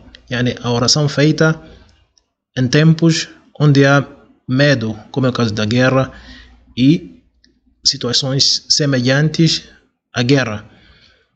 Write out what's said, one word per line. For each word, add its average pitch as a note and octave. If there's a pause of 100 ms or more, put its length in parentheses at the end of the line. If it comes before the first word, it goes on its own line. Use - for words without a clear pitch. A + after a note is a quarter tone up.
(280)
yani B2
a B2
oração B2
feita D#3 (960)
em B2+
tempos D#3+ (320)
onde C#3
há C#3 (440)
medo, B2+ (140)
como C3
é -
o -
caso A2+
da G#2+
guerra B2+ (640)
e - (640)
situações C3
semelhantes C#3+ (420)
à B2
guerra. A#2+ (720)